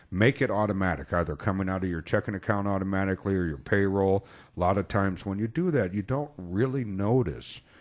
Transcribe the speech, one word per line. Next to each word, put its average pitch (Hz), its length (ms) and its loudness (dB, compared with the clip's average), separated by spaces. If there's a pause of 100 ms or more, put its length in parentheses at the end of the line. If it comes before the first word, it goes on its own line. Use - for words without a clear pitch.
(120)
Make 113 300 4
it 123 100 2
automatic, 95 640 0
either 85 220 0
coming 95 340 -2
out 92 140 -2
of 95 60 -2
your 85 120 -2
checking 104 340 -2
account 101 320 -2
automatically 95 680 0
or 90 100 2
your 78 120 -2
payroll. 98 680 2 (320)
A - 20 -8
lot 90 180 2
of 95 100 -2
times 98 380 0
when 98 140 -4
you 110 80 -2
do 170 240 -2
that, 101 220 0
you 101 80 -2
don't 135 360 -4
really 117 460 -2
notice 101 760 0 (200)